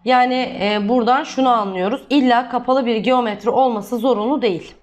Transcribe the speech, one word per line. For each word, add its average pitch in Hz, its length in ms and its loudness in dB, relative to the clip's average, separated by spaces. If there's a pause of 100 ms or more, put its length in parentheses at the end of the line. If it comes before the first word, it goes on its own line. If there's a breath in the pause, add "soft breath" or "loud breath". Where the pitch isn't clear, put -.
Yani, 254 560 0
e, 208 280 -2
buradan 247 340 2
şunu 262 260 0
anlıyoruz. 202 600 0
İlla 254 400 2
kapalı 254 360 0
bir 233 100 0
geometri 226 540 0
olması 240 480 0
zorunlu 233 440 0
değil. 185 420 -4